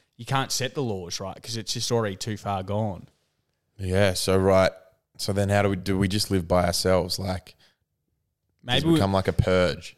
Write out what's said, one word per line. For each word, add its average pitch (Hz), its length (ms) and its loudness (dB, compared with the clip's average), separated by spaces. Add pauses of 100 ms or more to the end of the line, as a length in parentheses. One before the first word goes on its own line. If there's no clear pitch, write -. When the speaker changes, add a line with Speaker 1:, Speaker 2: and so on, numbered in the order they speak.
(180)
Speaker 1:
you 120 80 -18
can't 135 260 -2
set 123 240 -4
the 147 80 -4
laws, 95 380 -6
right? 95 200 -10
'Cause 117 140 -10
it's 110 180 -8
just 117 180 -4
already 110 260 0
too 107 180 -8
far 98 280 -6
gone. 104 440 -4 (720)
Speaker 2:
Yeah, 95 360 2
so 95 240 2
right. 95 340 6 (460)
So - 160 -4
then 98 160 0
how 101 120 4
do 101 80 2
we, 98 80 -2
do 92 200 -2
we 98 120 2
just 101 200 -2
live 95 180 0
by 90 180 2
ourselves? 90 520 0
Like, 95 380 -8 (1080)
Speaker 1:
Maybe 120 140 -2
Speaker 2:
does 139 60 0
it 156 40 0
Speaker 1:
we 165 80 4
Speaker 2:
become 98 180 2
like 95 140 2
a 92 60 2
purge 87 640 0